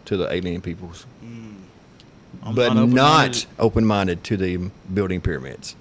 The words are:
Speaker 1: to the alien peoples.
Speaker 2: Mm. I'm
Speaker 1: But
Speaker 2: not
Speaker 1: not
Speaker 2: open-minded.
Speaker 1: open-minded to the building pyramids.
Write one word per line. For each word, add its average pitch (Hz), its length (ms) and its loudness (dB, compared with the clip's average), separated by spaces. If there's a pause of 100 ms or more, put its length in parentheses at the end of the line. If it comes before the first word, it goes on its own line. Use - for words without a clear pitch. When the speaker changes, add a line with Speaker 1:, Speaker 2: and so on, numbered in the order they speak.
Speaker 1:
to 101 120 -2
the 82 160 -2
alien 90 280 -4
peoples. 87 440 -12 (180)
Speaker 2:
Mm. 113 300 -16 (920)
I'm 110 120 -4
Speaker 1:
But 120 180 2
Speaker 2:
not - 20 2
Speaker 1:
not 113 80 6
Speaker 2:
open-minded. 131 600 4 (140)
Speaker 1:
open-minded 104 680 2
to 104 120 -2
the 92 200 -2 (360)
building 92 280 0
pyramids. 67 600 -8